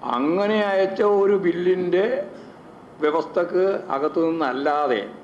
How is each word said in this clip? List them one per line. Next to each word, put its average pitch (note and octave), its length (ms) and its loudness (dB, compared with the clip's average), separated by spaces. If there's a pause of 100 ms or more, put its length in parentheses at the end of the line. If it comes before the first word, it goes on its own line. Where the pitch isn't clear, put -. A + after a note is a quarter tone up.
(160)
അങ്ങനെ F#3 420 0 (140)
അയച്ച F#3+ 300 0 (200)
ഒരു G3+ 140 4 (100)
ബില്ലിൻ്റെ F3+ 600 2 (960)
വ്യവസ്ഥക്ക് E3+ 600 0 (320)
അകത്തു D3+ 300 -2
നിന്നല്ലാതെ D3 760 0 (220)